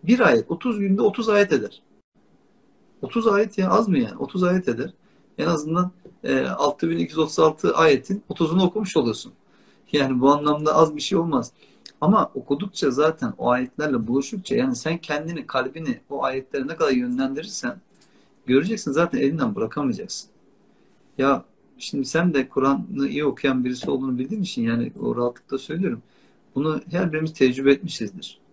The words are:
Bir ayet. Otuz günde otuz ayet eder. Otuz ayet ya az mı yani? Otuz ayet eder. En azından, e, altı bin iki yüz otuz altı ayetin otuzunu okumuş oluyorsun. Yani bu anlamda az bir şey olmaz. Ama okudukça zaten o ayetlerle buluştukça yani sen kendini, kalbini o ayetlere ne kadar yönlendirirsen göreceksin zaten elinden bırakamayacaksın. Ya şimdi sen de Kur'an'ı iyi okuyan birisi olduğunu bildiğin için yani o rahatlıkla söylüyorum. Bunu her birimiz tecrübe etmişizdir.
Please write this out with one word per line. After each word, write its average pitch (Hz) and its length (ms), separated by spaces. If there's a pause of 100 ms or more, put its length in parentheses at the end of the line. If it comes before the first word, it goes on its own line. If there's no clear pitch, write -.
Bir 233 160
ayet. 131 320
Otuz 208 280
günde 196 220
otuz 220 280
ayet 202 240
eder. 107 280 (1200)
Otuz 226 260
ayet 208 300
ya 185 120
az 214 180
mı 165 120
yani? 113 180
Otuz 180 260
ayet 180 240
eder. 127 260 (440)
En 151 80
azından, 170 460 (320)
e, 135 220
altı 143 440
bin 165 80
iki - 120
yüz 151 80
otuz 160 220
altı 160 360
ayetin 160 540
otuzunu 170 340
okumuş 185 340
oluyorsun. 117 360 (580)
Yani 131 300
bu 139 100
anlamda 147 440
az 156 200
bir 151 60
şey 190 160
olmaz. 156 360 (480)
Ama 180 340
okudukça 143 560
zaten 143 460
o 123 120
ayetlerle 127 580
buluştukça 135 480
yani 123 200
sen 165 220
kendini, 160 500
kalbini 131 520 (100)
o 139 140
ayetlere 131 440
ne 165 80
kadar 151 160
yönlendirirsen 131 880 (640)
göreceksin 156 460
zaten 156 280
elinden 139 360
bırakamayacaksın. 113 760 (880)
Ya 139 280 (320)
şimdi 139 280
sen 165 280
de 131 160
Kur'an'ı 135 580
iyi 147 180
okuyan 131 400
birisi 127 260
olduğunu 131 280
bildiğin 175 220
için - 200
yani 117 300 (100)
o 120 140
rahatlıkla 120 420
söylüyorum. 156 440 (540)
Bunu 151 260 (100)
her 170 220
birimiz 156 200
tecrübe 135 380
etmişizdir. - 680 (140)